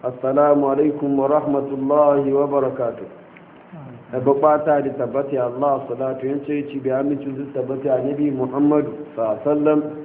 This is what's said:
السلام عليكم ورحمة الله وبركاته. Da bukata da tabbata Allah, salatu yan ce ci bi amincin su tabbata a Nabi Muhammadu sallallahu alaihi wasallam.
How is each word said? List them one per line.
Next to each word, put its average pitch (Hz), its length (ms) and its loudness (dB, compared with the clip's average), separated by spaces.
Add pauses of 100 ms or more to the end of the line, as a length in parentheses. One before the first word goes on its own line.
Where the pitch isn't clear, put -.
السلام 143 600 4
عليكم 143 540 2
ورحمة 139 580 2
الله 143 460 4 (100)
وبركاته. 131 720 0 (1040)
Da 127 80 -4
bukata 147 600 4
da 135 160 -2
tabbata 135 480 -2
Allah, 131 440 0
salatu 131 380 -6
yan 143 200 -4
ce 147 240 -4
ci 139 100 -8
bi 131 100 -4
amincin 139 460 -2
su 139 160 -10
tabbata 135 400 -4
a 127 80 2
Nabi 143 300 0
Muhammadu 135 580 0 (260)
sallallahu 110 220 -2
alaihi 143 120 -4
wasallam. 151 340 2 (220)